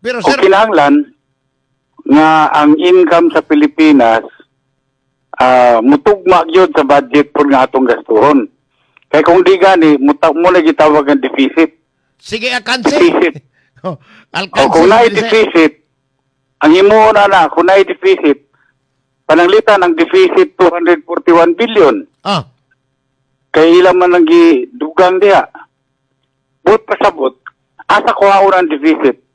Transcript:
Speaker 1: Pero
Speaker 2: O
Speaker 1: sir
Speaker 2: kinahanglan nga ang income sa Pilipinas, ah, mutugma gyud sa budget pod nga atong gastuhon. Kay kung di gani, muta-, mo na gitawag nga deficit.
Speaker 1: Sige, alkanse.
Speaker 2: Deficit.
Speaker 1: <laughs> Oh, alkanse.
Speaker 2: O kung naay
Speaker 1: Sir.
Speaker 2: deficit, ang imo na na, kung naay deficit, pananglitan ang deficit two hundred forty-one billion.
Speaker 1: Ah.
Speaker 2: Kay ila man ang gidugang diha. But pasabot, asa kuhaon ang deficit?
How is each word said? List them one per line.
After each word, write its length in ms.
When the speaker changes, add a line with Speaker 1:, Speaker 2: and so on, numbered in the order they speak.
Speaker 1:
Pero 160
Speaker 2:
O 80
Speaker 1:
sir 120
Speaker 2:
kinahanglan 760
nga 480
ang 220
income 560
sa 100
Pilipinas, 800
ah, 400
mutugma 720
gyud 240
sa 80
budget 480
pod 180
nga 160
atong 220
gastuhon. 640
Kay 180
kung 240
di 80
gani, 400
muta-, 380
mo 180
na 80
gitawag 480
nga 80
deficit. 640
Speaker 1:
Sige, 320
alkanse. 400
Speaker 2:
Deficit. 480
Speaker 1:
<laughs> 60
Oh, 160
alkanse. 320
Speaker 2:
O 80
kung 160
naay 240
Speaker 1:
Sir. 100
Speaker 2:
deficit, 480
ang 140
imo 400
na 160
na, 180
kung 220
naay 160
deficit, 640
pananglitan 560
ang 80
deficit 640
two 160
hundred 320
forty-one 480
billion. 480
Speaker 1:
Ah. 240
Speaker 2:
Kay 260
ila 140
man 240
ang 80
gidugang 960
diha. 240
But 240
pasabot, 480
asa 260
kuhaon 400
ang 220
deficit? 480